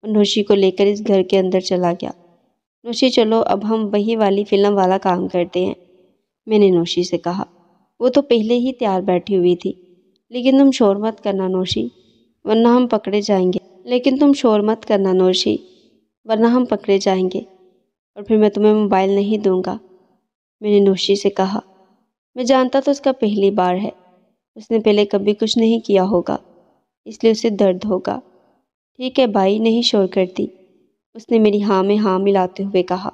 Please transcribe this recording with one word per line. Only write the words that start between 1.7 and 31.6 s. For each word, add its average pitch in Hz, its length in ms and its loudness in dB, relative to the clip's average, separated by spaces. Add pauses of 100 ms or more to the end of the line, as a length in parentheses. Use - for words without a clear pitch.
گیا۔ - 180 -10 (720)
"نوشی 240 260 0
چلو، 226 360 2
اب 208 240 -4
ہم 220 220 -2
وہی 208 240 0
والی 202 280 0
فلم 202 320 0
والا 190 220 2
کام 185 300 -2
کرتے 180 380 -4
ہیں،" 196 80 -6 (720)
میں 220 140 2
نے 202 100 6
نوشی 175 340 0
سے 180 140 -6
کہا۔ 175 260 -6 (560)
وہ 247 100 0
تو 277 120 2
پہلے 233 320 0
ہی 247 200 -2
تیار 202 280 -2
بیٹھی 185 360 -2
ہوئی 180 180 2
تھی۔ 185 180 -8 (560)
"لیکن 254 300 0
تم 277 120 6
شور 214 240 2
مت 214 280 -6
کرنا 190 240 -4
نوشی، 185 400 -4 (560)
ورنہ 226 240 2
ہم 247 200 2
پکڑے 208 340 -2
جائیں 190 320 0
گے، - 300 -10
لیکن 247 340 -2
تم 285 160 4
شور 220 260 2
مت 220 260 -2
کرنا 196 280 0
نوشی، 185 440 0 (680)
ورنہ 220 220 0
ہم 247 180 2
پکڑے 208 320 -2
جائیں 190 360 -2
گے، - 60 -6 (760)
اور 208 80 -16
پھر 220 140 0
میں 214 120 4
تمہیں 208 240 2
موبائل 196 360 0
نہیں 202 280 0
دوں 190 280 0
گا،" 180 120 -8 (840)
میں 214 80 -6
نے 208 100 4
نوشی 196 360 2
سے 202 140 -2
کہا۔ 196 300 -4 (760)
میں 254 80 -6
جانتا 262 360 2
تھا 277 120 -2
اس 277 100 -2
کا 269 100 0
پہلی 208 400 0
بار 180 240 0
ہے، 202 140 -6 (680)
اس 220 160 -10
نے 226 80 2
پہلے 208 260 2
کبھی 208 280 -2
کچھ 214 240 -2
نہیں 226 220 2
کیا 196 240 0
ہوگا، 175 340 -2 (680)
اس 220 180 -16
لیے 226 80 4
اسے 220 180 0
درد 190 360 0
ہوگا۔ 196 340 -4 (760)
"ٹھیک 254 240 -6
ہے 254 80 4
بھائی، 202 320 0
نہیں 226 220 2
شور 208 260 0
کرتی،" 185 400 -4 (680)
اس 226 160 -20
نے 233 100 2
میری 208 240 2